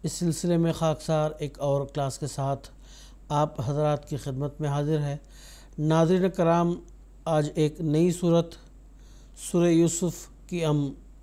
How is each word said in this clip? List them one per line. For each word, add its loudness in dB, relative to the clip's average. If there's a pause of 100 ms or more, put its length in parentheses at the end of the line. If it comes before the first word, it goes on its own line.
इस -4
सिलसिले 0
में 2
खाकसार -2
एक -10
और 0 (100)
क्लास -4
के -8
साथ -4 (720)
आप 0
हजरात -2
की -8
खिदमत -6
में -2
हाजिर 0
है। -6 (580)
नाज़रीन 4
कराम, 2 (500)
आज 0
एक 0
नई 2
सूरत, 2 (920)
सूरह 2
यूसुफ 2 (220)
की -4
हम 0 (260)